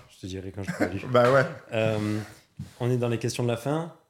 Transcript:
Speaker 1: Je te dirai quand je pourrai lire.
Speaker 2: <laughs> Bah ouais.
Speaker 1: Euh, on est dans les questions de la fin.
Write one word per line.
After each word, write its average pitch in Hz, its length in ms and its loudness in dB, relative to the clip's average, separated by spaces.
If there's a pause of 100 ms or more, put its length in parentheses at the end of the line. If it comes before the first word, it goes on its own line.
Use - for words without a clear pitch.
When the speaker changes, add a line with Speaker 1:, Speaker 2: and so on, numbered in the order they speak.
Speaker 1:
Je - 100 -20
te 98 80 -10
dirai 95 240 -8
quand 101 120 -10
je 127 80 -8
pourrai - 180 -2
lire. 98 180 -8
Speaker 2:
<laughs> 131 40 -6
Bah 123 220 8
ouais. 131 120 6 (280)
Speaker 1:
Euh, 110 240 2 (840)
on 123 120 0
est 127 60 2
dans 120 120 0
les 117 80 0
questions 120 260 -4
de 120 40 0
la 117 100 0
fin. 160 340 -4 (180)